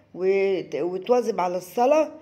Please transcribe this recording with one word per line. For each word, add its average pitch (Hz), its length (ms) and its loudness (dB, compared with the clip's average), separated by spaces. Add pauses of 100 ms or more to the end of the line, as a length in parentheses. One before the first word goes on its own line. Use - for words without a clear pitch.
(140)
وت-، 190 600 0
وتواظب 185 640 0
على 180 180 -2
الصلاة 285 540 0 (100)